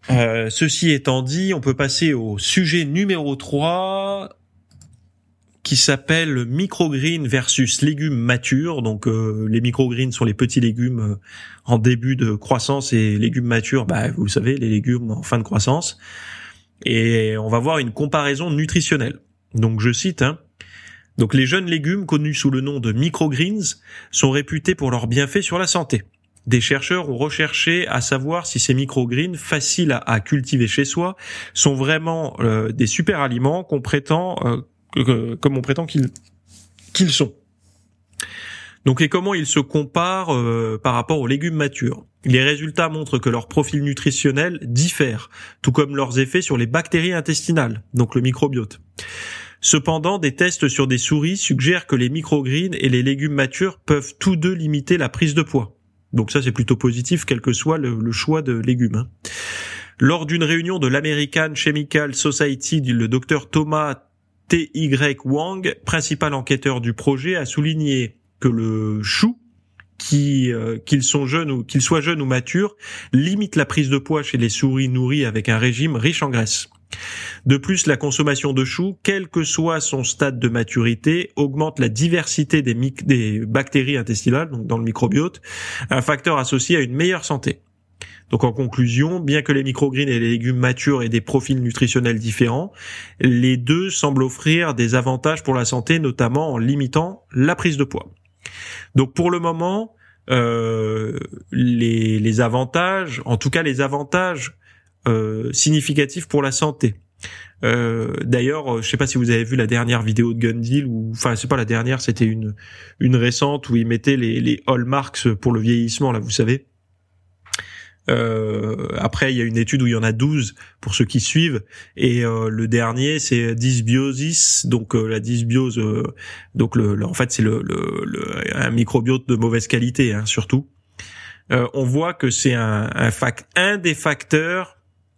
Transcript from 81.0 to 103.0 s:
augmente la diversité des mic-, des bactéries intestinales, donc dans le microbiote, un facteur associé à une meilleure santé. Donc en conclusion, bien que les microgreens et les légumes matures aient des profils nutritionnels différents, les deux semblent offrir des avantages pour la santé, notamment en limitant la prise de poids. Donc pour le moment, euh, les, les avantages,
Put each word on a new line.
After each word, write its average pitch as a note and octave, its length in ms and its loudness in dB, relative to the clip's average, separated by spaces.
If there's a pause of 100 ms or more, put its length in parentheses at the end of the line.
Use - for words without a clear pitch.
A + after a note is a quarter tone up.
augmente D3 440 -2
la A#2+ 100 2
diversité D#3 720 0
des B2 120 0
mic-, C3 320 -4
des A2+ 400 2
bactéries C3+ 520 0
intestinales, B2 520 0
donc A#2+ 180 -8
dans A#2 100 -2
le A#2 60 -4
microbiote, A2+ 580 -2 (480)
un C3 120 2
facteur D3+ 360 0
associé C3+ 400 2
à D3 40 2
une B2 120 -2
meilleure E3+ 320 -2
santé. - 360 -4 (680)
Donc B2 140 2
en A#2+ 100 2
conclusion, B2+ 640 0
bien D3 220 0
que C#3 100 -2
les C#3 120 2
microgreens C3+ 440 0
et A#2+ 120 0
les A#2 120 0
légumes A#2+ 260 0
matures B2+ 460 2
aient A#2 60 -2
des A2+ 120 2
profils C3 400 0
nutritionnels A#2+ 560 2
différents, A#2 540 0 (480)
les B2+ 380 4
deux D#3+ 320 0
semblent C#3 340 2
offrir D#3 500 0
des A#2 220 2
avantages C3 480 0
pour C3 100 0
la B2 120 2
santé, C3 340 0
notamment C3+ 540 0
en A#2+ 40 -2
limitant C#3+ 760 0
la C#3+ 220 2
prise D#3+ 220 -2
de C#3+ 60 2
poids. - 300 -8 (800)
Donc C3 180 4
pour F3 180 2
le F3 80 0
moment, F3 560 -2 (340)
euh, A2+ 920 0 (320)
les, A#2 680 2
les A2 220 2
avantages, C3 840 0